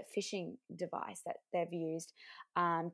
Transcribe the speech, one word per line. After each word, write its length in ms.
fishing 420
device 520
that 100
they've 200
used, 420
um, 380